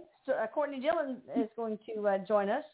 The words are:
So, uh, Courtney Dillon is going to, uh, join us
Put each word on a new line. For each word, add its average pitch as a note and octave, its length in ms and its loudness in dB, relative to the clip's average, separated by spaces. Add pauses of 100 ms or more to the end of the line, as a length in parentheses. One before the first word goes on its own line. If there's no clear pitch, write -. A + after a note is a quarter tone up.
(260)
So, C#4 60 0
uh, - 160 0
Courtney C#4 320 -2
Dillon C#4 420 0 (140)
is A3 220 2
going A3 200 -4 (100)
to, G#3 200 -2
uh, G3 120 6
join G3+ 280 2
us B3 160 0 (100)